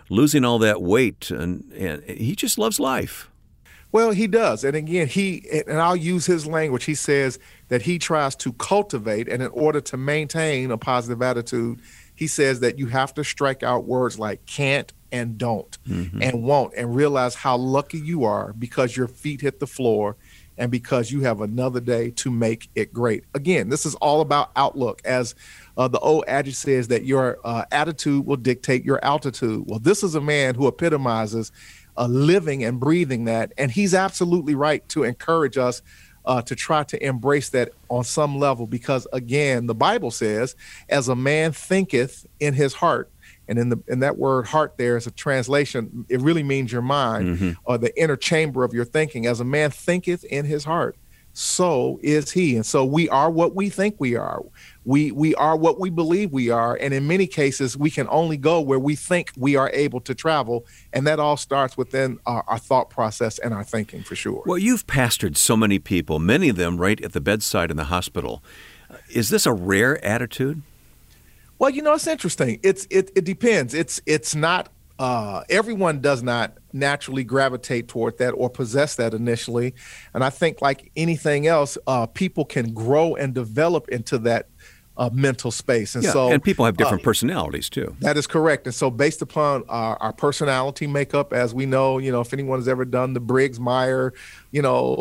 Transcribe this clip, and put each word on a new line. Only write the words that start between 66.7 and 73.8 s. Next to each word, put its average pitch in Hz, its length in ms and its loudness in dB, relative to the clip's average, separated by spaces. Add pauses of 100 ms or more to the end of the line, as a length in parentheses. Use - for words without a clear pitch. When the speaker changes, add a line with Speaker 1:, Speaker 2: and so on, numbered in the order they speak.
Speaker 1:
right 95 260 0
at - 100 -8
the 85 60 -2
bedside 92 520 0
in 76 60 -4
the 73 80 -4
hospital. 73 580 -4 (680)
Is 117 200 0
this 208 180 2
a 131 60 4
rare 98 520 2
attitude? 123 560 -4 (960)
Speaker 2:
Well, 269 140 4
you 269 100 -4
know, 302 140 4
it's 311 120 -4
interesting. 156 540 -2
It's, 190 300 2
it, 190 240 2
it 190 100 2
depends. 185 480 0
It's, 160 320 -4